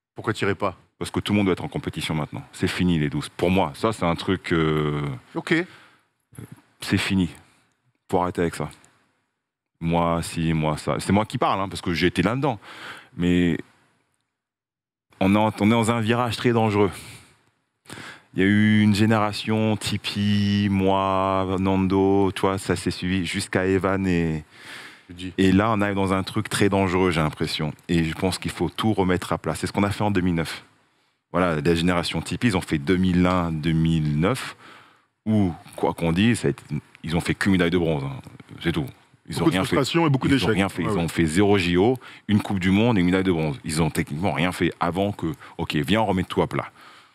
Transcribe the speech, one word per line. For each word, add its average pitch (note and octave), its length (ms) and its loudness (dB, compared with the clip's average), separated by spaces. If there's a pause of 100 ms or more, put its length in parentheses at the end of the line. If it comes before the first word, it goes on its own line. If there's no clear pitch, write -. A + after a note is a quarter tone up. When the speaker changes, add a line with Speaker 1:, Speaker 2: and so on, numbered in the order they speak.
(160)
Speaker 1:
Pourquoi A2 180 -6
t'irais G2+ 220 -2
pas ? F#2+ 200 -4 (220)
Speaker 2:
Parce - 140 -8
que - 80 -2
tout F#2 140 -2
le G#2 40 2
monde G#2 80 2
doit F#2 80 2
être D#2 100 -6
en D2+ 40 -6
compétition D#2 480 -6
maintenant. D2 260 -6 (100)
C'est - 160 -4
fini F2+ 300 0
les D2+ 120 0
douze. C#2+ 200 -6
Pour F2+ 220 0
moi, F2+ 240 2
ça A2 180 -2
c'est - 120 -4
un E2+ 100 0
truc, - 380 -4
euh, D#2 480 0 (340)
Speaker 1:
Ok. E3 180 -2 (1300)
Speaker 2:
c'est - 160 0
fini. F#2 320 0 (800)
Faut F#2 100 0
arrêter F2+ 220 -2
avec E2+ 140 -2
ça. D2+ 140 -8 (1120)
Moi, E2+ 440 0
si, E2 300 -2
moi, D#2 240 0
ça. C#2+ 220 -4
C'est - 140 0
moi G#2 120 4
qui - 120 -10
parle, B2 240 0
hein, G2 80 -4
parce F2+ 120 -10
que F2+ 120 -2
j'ai D#2+ 140 2
été F2 160 0
là-dedans. B2 360 -2 (580)
Mais F2 400 2 (1600)
on F#2+ 160 4
est - 20 4
en, G#2+ 220 2
on G2+ 80 4
est - 20 6
dans A#2 220 4
un A#2 100 0
virage A#2 360 0
très B2 160 2
dangereux. G#2 380 4 (1400)
Il - 60 -6
y - 20 4
a - 20 4
eu G#2+ 360 4
une G#2+ 120 4
génération, A2 840 0
Tipeee, G2+ 920 0
moi, F#2+ 920 2
Nando, F#2+ 760 2
tu - 60 -6
vois, G2 180 0
ça F#2 160 -2
s'est F2 160 -4
suivi F#2 340 -2
jusqu'à F#2+ 400 -2
Evan F#2+ 400 2
et E2 380 0 (640)
Speaker 1:
Je F#2 60 -16
dis. F2+ 240 -12
Speaker 2:
et F#2+ 120 6
là, G#2 200 4
on G#2 100 0
arrive G2+ 140 0
dans F#2+ 180 0
un F#2+ 80 0
truc G#2 260 -6
très - 220 2
dangereux, F#2 400 2
j'ai E2 120 0
l'impression. D2+ 520 -4 (140)
Et E2+ 160 2
je D#2+ 100 -2
pense F#2 240 -2
qu'il E2 140 -6
faut - 180 -2
tout A2 240 -2
remettre F2+ 400 0
à D#2+ 60 -2
plat. D#2 160 -4
C'est - 100 -8
ce - 80 -6
qu'on G2+ 100 2
a G2+ 60 0
fait G#2 140 -4
en G#2 80 0
deux F#2+ 100 0
mille F2 140 0
neuf. - 280 -6 (680)
Voilà, E2+ 280 0
la E2+ 160 2
génération E2+ 460 -2
Tipeee, E2+ 280 -4
ils F#2+ 80 0
ont F2 40 0
fait - 160 -2
deux D#2 200 0
mille F2+ 280 4
un, F2+ 260 2
deux D#2+ 200 -2
mille D#2+ 480 2
neuf, G#2 360 -2 (720)
où, G#2 260 2 (240)
quoi - 200 -2
qu'on E2+ 160 0
dise, G#2 300 2
ça D2 80 0
a - 20 -2
été... - 120 -8 (400)
ils D#2+ 120 -4
ont F2 60 0
fait D#3 120 -2
qu'une G2+ 200 0
médaille F2 180 2
de F#2 80 2
bronze, D#2+ 240 -2
hein. C2+ 160 -10 (420)
C'est E3+ 100 -2
tout. D3 140 -2 (420)
Ils - 100 -10
ont - 20 -4
Speaker 3:
Beaucoup E3 120 4
de - 40 0
Speaker 2:
rien F#3 80 2
fait. B2+ 120 -4
Speaker 3:
frustration E3 320 2
et - 20 2
beaucoup C3+ 180 2
Speaker 2:
Ils C3+ 60 4
ont C3+ 40 4
Speaker 3:
d'échecs. A#2 180 0
Speaker 2:
rien F#2+ 140 0
fait. F2+ 140 -6
Speaker 3:
Ouais, E2 80 -2
Speaker 2:
Ils G2+ 60 0
Speaker 3:
ouais. E2+ 60 0
Speaker 2:
ont E2 40 -2
fait G#2 180 0
zéro G2+ 320 4
J F2 200 2
O, A#2 200 4 (300)
une G#2 140 4
Coupe G2+ 180 -4
du F2+ 120 0
Monde G#2+ 260 4
et F#2 40 4
une F2 60 4
médaille F#2+ 160 2
de F#2+ 80 2
bronze. D#2+ 320 -2
Ils D#2+ 180 -2
ont D#2 80 2
techniquement D#2 440 -4
rien D#2+ 180 0
fait E2+ 280 0
avant F#2 320 -2
que, E2 220 -6 (240)
OK, E2 180 -6
viens, D#2 260 2
on A2+ 40 0
remet F#2+ 180 0
tout - 200 -2
à D#2 40 0
plat. - 240 -6 (440)